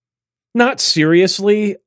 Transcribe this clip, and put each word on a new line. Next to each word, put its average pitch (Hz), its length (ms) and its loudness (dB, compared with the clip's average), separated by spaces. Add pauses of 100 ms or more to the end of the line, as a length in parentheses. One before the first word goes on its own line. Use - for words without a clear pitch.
(540)
Not 240 260 0
seriously. 190 1080 0